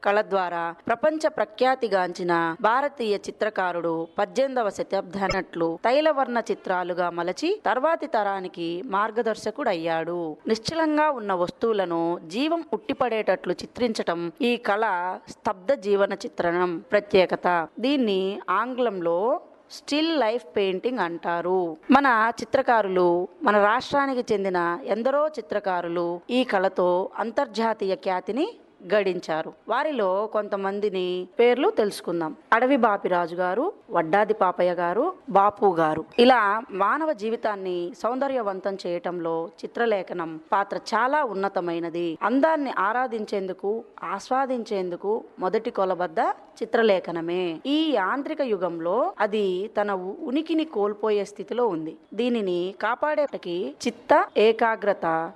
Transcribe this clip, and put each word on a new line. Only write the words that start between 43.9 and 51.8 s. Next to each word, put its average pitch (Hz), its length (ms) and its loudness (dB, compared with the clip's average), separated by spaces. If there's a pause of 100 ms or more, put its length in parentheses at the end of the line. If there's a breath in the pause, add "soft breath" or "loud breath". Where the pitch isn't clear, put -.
ఆస్వాదించేందుకు 208 1200 -2 (160)
మొదటి 214 320 -2
కొలబద్ద 180 480 -2 (420)
చిత్రలేఖనమే. 175 1040 0
ఈ 311 260 0
యాంత్రిక 262 500 -2
యుగంలో 185 800 -2
అది 202 580 0
తన 208 160 0
ఉ-, 185 280 -6
ఉనికిని 311 440 -2
కోల్పోయే 208 600 0
స్థితిలో 220 420 -4
ఉంది. 160 300 -4 (160)